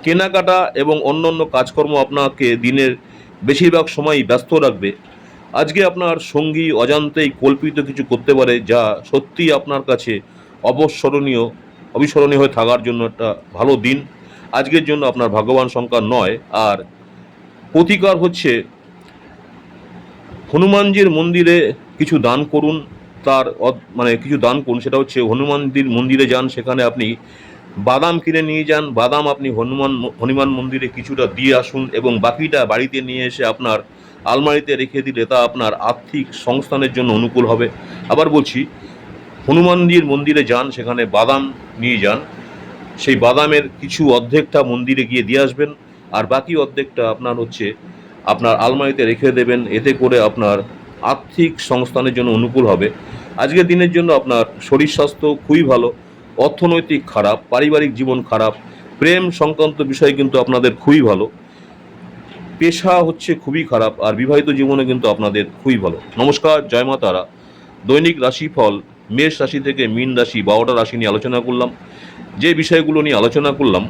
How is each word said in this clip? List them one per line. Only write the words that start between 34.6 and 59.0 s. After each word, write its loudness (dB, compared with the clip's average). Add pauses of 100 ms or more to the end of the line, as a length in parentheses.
রেখে -6
দিলে -4
তা 0 (100)
আপনার -2 (160)
আর্থিক -6 (200)
সংস্থানের -2
জন্য 0 (100)
অনুকূল 0
হবে। 2 (420)
আবার 2
বলছি, 0 (880)
হনুমানজির 4
মন্দিরে 0
যান, 0
সেখানে -4
বাদাম 2 (380)
নিয়ে 0
যান, 0 (840)
সেই 2
বাদামের 4 (160)
কিছু -6 (160)
অর্ধেকটা 0
মন্দিরে -2
গিয়ে -2
দিয়ে 2
আসবেন, -4 (420)
আর -2 (100)
বাকি -4 (100)
অর্ধেকটা -6 (100)
আপনার -6
হচ্ছে -8 (600)
আপনার 2 (100)
আলমারিতে 0
রেখে 2
দেবেন, 0
এতে 0
করে 2 (120)
আপনার 0 (440)
আর্থিক -2 (180)
সংস্থানের -2
জন্য 0
অনুকূল 2
হবে। 2 (500)
আজকের 2
দিনের 4
জন্য 0 (100)
আপনার 0 (160)
শরীর 2
স্বাস্থ্য 0 (200)
খুবই 4
ভালো, 2 (500)
অর্থনৈতিক 0 (120)
খারাপ, 2 (120)
পারিবারিক 2
জীবন -2 (100)
খারাপ, 0 (460)
প্রেম 4